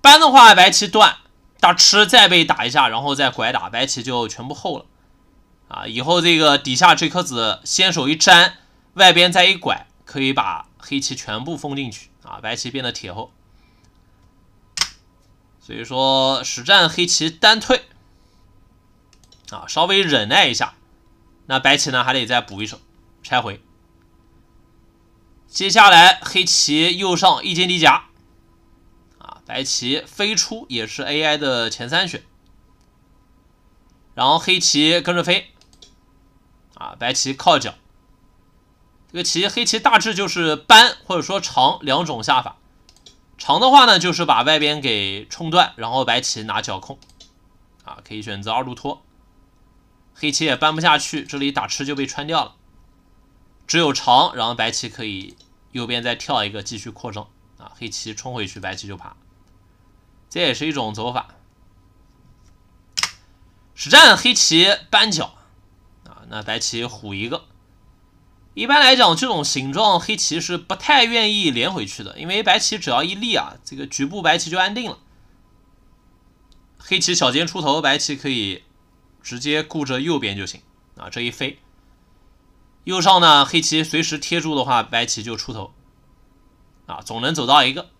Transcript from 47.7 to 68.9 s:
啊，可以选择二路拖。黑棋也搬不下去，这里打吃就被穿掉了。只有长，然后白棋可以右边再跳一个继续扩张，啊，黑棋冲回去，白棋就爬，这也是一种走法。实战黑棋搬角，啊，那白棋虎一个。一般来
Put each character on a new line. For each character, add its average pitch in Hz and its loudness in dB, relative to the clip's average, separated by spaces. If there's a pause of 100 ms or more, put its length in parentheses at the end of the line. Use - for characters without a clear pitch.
啊， - -18
可 110 -16
以 107 -12
选 101 -12
择 110 -6
二 127 -2
路 123 -10
拖。 - -10 (1120)
黑 151 -4
棋 160 -4
也 139 0
搬 156 -2
不 160 -6
下 160 4
去， 147 -8
这 - -14
里 139 -4
打 117 -6
吃 - -8
就 143 -8
被 135 -6
穿 143 -12
掉 151 -4
了。 - -16 (1120)
只 160 -2
有 151 2
长， 131 2
然 113 -4
后 120 -6
白 113 -4
棋 113 -10
可 113 -14
以 95 -14 (360)
右 120 -8
边 120 -6
再 120 -4
跳 117 -4
一 101 -8
个 101 -14
继 110 -14
续 117 -16
扩 113 -16
张， 101 -14 (320)
啊， 104 -20
黑 117 -14
棋 107 -12
冲 127 -14
回 110 -8
去， 98 -16
白 95 -10
棋 101 -16
就 98 -14
爬， - -20 (1120)
这 170 -10
也 143 -2
是 147 -6
一 160 -6
种 113 -6
走 113 -8
法。 - -10 (2500)
实 - -10
战 277 8
黑 247 -2
棋 170 4 (200)
搬 214 2
角， 160 -6 (720)
啊， - -20
那 110 -12
白 113 -6
棋 117 -6
虎 110 -14
一 101 -8
个。 - -10 (1080)
一 220 -8
般 285 4
来 262 6